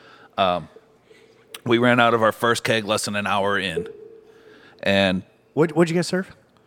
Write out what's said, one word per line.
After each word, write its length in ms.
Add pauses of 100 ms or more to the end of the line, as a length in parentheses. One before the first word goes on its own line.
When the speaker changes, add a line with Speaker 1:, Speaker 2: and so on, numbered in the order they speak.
(360)
Speaker 1:
Um, 320 (960)
we 140
ran 220
out 140
of 80
our 100
first 320
keg 200
less 200
than 100
an 120
hour 320
in. 280 (960)
And 400 (320)
Speaker 2:
What, 220
what'd 140
you 40
guys 140
serve? 260 (320)